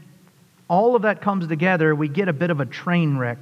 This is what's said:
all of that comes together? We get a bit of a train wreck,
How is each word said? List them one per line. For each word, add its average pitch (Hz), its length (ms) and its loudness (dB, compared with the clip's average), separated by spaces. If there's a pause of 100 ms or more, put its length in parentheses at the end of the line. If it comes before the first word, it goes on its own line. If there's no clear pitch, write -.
(680)
all 220 280 2
of 208 80 0
that 208 180 0
comes 196 260 -2
together? 160 460 2
We 151 140 -2
get 180 200 -2
a 170 60 0
bit 170 160 -2
of 151 100 -2
a 135 60 -2
train 160 520 -2
wreck, 120 240 -4